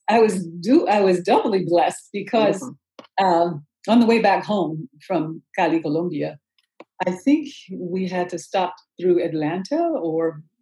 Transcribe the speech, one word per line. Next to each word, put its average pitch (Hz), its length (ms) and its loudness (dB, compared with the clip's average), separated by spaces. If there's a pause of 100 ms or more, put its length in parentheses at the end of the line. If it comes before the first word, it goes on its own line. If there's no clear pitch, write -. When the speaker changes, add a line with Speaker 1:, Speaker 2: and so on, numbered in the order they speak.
Speaker 1:
I 220 100 4
was 190 280 2
du-, 175 420 2
I 208 140 2
was 185 200 2
doubly 202 420 2
blessed 165 480 0
because, 202 460 0
Speaker 2:
Beautiful. 127 200 -14 (400)
Speaker 1:
um, 175 480 0 (200)
on 233 140 6
the 226 60 4
way 226 140 4
back 196 240 2
home 160 440 -4 (180)
from 160 360 -4 (120)
Cali, 165 260 0
Colombia, 156 600 -4 (680)
I 185 60 -2
think 277 360 0 (300)
we 185 300 -6
had 180 220 -4
to 175 80 -8
stop 185 360 -4 (240)
through 175 240 2
Atlanta 170 560 -4
or, 165 640 -2 (200)